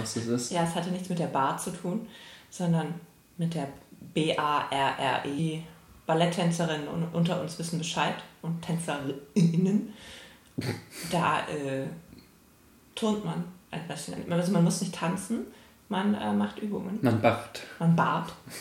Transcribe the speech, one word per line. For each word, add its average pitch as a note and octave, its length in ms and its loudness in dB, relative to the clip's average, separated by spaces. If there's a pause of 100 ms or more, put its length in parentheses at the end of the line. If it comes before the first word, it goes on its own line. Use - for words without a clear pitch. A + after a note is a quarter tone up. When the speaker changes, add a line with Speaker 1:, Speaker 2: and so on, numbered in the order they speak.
Speaker 1:
was G#2+ 140 -4
das A#2 120 -2
ist? A#2+ 240 -2
Speaker 2:
Ja, E3+ 140 2
es E3 100 0
hatte F3 160 -2
nichts F3+ 180 -4
mit E3+ 120 -2
der C#3+ 80 0
Bar C#3 280 0
zu - 140 -6
tun, F#3 380 -4 (420)
sondern E3 440 2 (440)
mit E3 160 0
der C#3 140 -4 (440)
B D#3 240 2
A D3 340 2
R C#3 280 2
R C3 260 0
E. D#3 360 -2 (460)
Balletttänzerinnen E3 840 2
un-, E3 260 -2
unter E3+ 260 2
uns D#3 200 -6
wissen E3+ 180 -2
Bescheid D3 380 0 (260)
und E3 180 -4
Tänzerinnen. E3 1300 2 (1160)
Da, D#3 380 2
äh, C3+ 380 -2 (1080)
turnt G#3+ 300 0
man E3 180 -2 (300)
ein E3 160 -6
bisschen. D3+ 260 -8 (160)
Also E3+ 220 2
man E3+ 100 6
muss - 200 4
nicht - 120 -4
tanzen, F#3+ 520 -2 (420)
man, G#3 260 2
äh, G#3 180 -2
macht G#3 280 0
Übungen. G3+ 420 -4
Speaker 1:
Man A2 180 4
barrt. - 420 2 (180)
Speaker 2:
Man E3 160 6
barrt. D3+ 360 2 (280)